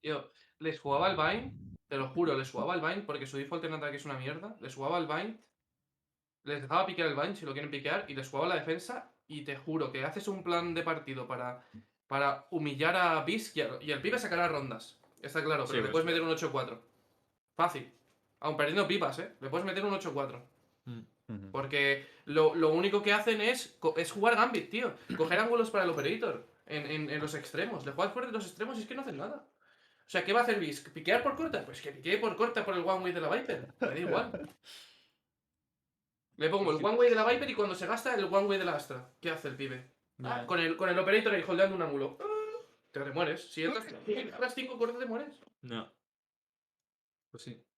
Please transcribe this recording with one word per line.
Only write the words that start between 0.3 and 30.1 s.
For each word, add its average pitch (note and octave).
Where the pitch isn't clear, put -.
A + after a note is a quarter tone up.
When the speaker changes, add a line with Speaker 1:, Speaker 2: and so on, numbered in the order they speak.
Speaker 1:
les D#3
jugaba C#3+
el F#3
Vayne, G3
te C#3
lo C3
juro, D#3+
les C3
jugaba C#3
el E3
Vayne F#3
porque C#3
su C3+
default D3+
en D#3+
ataque D3
es C#3
una C#3
mierda. D#3+
Les C3
jugaba C#3+
el D#3+
Vayne, F#3+
les C#3+
dejaba D#3
piquear E3+
el C#3
Vayne F3
si D#3+
lo C#3+
quieren D3
piquear, C#3+
y C#3
les C3
jugaba C#3+
la F3+
defensa, E3+
y D3
te C#3
juro D3+
que C3+
haces G3
un F#3+
plan F3
de E3
partido C#3
para, B2
para C#3
humillar D#3
a E3+
Visk G#3
y D3+
al, A#2+
y D3
el C3+
pibe A3
sacará F3
rondas. C3+
Está C#3+
claro, C#3+
Speaker 2:
Sí, C3
Speaker 1:
pero B2
le A2
Speaker 2:
pues. -
Speaker 1:
puedes D#3+
meter E3
un E3
ocho D#3+
cuatro. A#2
Fácil. E3
Aun D3+
perdiendo D#3
pipas, D#3
¿eh? -
Le C3+
puedes G3
meter G3
un G3+
ocho F3
cuatro. C3
Speaker 2:
Mm. A#2+
Speaker 3:
Ujú. G2
Speaker 1:
Porque C#3
lo, D#3
lo D#3+
único G3
que G3+
hacen G#3+
es B3
co-, D#3+
es E3+
jugar A3
Gambit, A3
tío. A#3
Coger E3
ángulos A3+
para G3+
el F3
Operator D#3+
en, D3
en, D3+
en D3+
los D3+
extremos. D#3+
Le C#3
juegas F#3
fuerte B3
en A3
los G3+
extremos A3+
y A3
es -
que C4
no C#4
hacen A3
nada. A3
O -
sea, F3